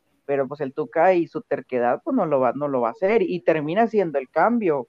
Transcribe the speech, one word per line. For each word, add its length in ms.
pero, 200
pues, 140
el 120
Tuca 420
y 120
su 140
terquedad, 640
pues, 120
no 120
lo 120
va, 140
no 140
lo 140
va 80
a 20
hacer, 320
y 180
termina 420
haciendo 360
el 100
cambio 600